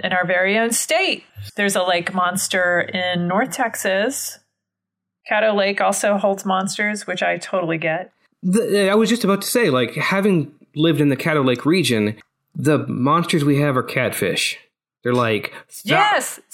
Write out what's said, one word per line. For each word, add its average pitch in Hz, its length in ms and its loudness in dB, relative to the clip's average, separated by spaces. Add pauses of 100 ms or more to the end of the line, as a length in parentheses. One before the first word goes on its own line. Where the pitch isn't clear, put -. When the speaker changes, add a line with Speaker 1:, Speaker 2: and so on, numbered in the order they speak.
Speaker 1:
in 185 80 0
our 180 140 0
very 185 320 2
own 226 140 0
state. 320 520 -2 (320)
There's 202 180 0
a 190 80 2
lake 180 300 0
monster 180 720 0
in 180 460 -2
North 226 220 0
Texas. 220 880 -4 (920)
Caddo 214 260 2
Lake 196 240 0
also 202 380 0
holds 196 260 0
monsters, 202 600 -4
which 185 160 -6
I 175 160 0
totally 170 400 -4
get. 165 340 -4 (300)
Speaker 2:
The, 196 480 2
I 202 40 2
was 220 140 4
just 240 160 0
about 196 180 2
to - 60 -8
say, 233 220 2
like, 127 240 0
having 185 580 0 (240)
lived 151 240 2
in 147 80 4
the 135 80 2
Caddo 151 280 0
Lake 127 200 0
region, 123 520 2 (380)
the 143 320 2
monsters 147 580 2
we 143 160 4
have 143 160 2
are 123 60 2
catfish. - 760 -2 (440)
They're 123 120 0
like, 113 380 0 (320)
"Thou-" 277 120 2
Speaker 1:
Yes! 392 420 0 (160)